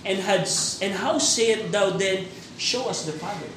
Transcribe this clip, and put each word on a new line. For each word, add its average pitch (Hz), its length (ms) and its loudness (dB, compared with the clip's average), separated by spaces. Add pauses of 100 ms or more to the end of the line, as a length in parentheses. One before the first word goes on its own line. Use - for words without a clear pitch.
and 196 160 0
had 190 280 2
s-, - 360 -2
and 196 120 -2
how 269 240 0
sayest 220 520 4
thou 196 240 4
then, 190 320 0 (320)
Show 247 320 -2
us 160 160 -4
the 151 80 -6
Father. 170 420 -8